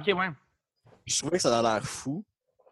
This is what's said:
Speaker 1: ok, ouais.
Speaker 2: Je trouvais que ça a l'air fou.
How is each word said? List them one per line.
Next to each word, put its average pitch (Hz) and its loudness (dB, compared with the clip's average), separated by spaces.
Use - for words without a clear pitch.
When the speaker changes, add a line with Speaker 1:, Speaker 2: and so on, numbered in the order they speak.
Speaker 1:
ok, 190 2
ouais. 185 0
Speaker 2:
Je - -2
trouvais 156 0
que 180 -2
ça 123 4
a 117 4
l'air 113 2
fou. 151 -8